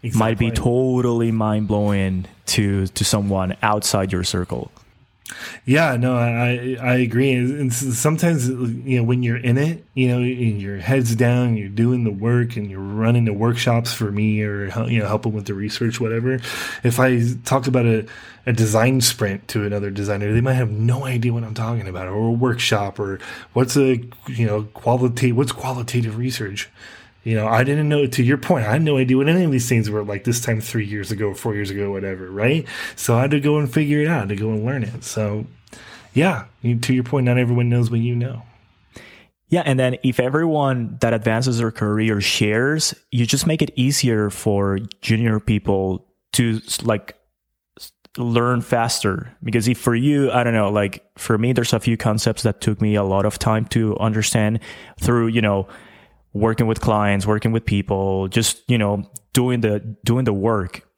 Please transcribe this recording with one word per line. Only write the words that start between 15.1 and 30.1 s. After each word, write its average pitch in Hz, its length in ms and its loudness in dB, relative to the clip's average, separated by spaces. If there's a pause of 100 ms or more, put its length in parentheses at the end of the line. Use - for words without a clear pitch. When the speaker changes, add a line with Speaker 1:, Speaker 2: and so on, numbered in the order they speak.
Speaker 2:
with 104 140 -6
the 104 80 -6
research, 107 460 -4
whatever. 117 340 -2 (480)
If 120 160 2
I 127 240 4 (220)
talk 135 220 0
about 127 200 2
a, 110 200 2 (400)
a 127 60 0
design 113 480 2
sprint 101 480 -2
to 104 160 -2
another 101 260 -4
designer, 101 420 -2
they 113 80 4
might 131 140 2
have 123 160 0
no 117 360 0
idea 120 260 0
what 117 120 -2
I'm 110 100 -10
talking 113 320 -4
about, 92 220 -8
or 107 200 0
a 117 40 2
workshop, 117 680 0
or 95 220 -4 (320)
what's 127 240 0
a, 131 240 4 (260)
you 117 200 -2
know, 104 180 -2 (100)
qualita-, 123 580 0
what's 131 200 0
qualitative 120 680 -4
research. 113 500 -6 (540)
You 113 140 0
know, 107 100 0
I 113 180 4
didn't 147 260 2
know, 147 160 4
to 123 160 0
your 120 160 4
point, 131 260 0
I 104 80 0
had 147 80 2
no 151 160 2
idea 127 220 4
what 139 100 2
any 175 160 4
of 160 60 2
these 120 180 0
things 113 220 2
were 104 120 -2
like 101 220 -6